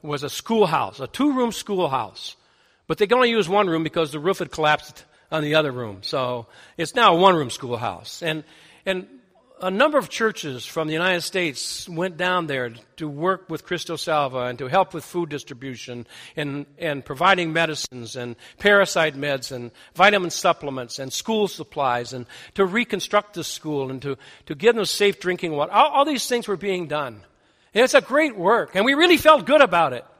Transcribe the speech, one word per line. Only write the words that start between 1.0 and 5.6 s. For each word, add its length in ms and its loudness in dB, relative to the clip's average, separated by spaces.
a 60 -8
two-room 440 0
schoolhouse. 880 -4
But 140 -4
they 80 2
could 80 4
only 160 4
use 180 0
one 180 4
room 160 0
because 300 -2
the 60 -8
roof 200 -2
had 100 -6
collapsed 540 0
on 140 -2
the 120 0
other 160 2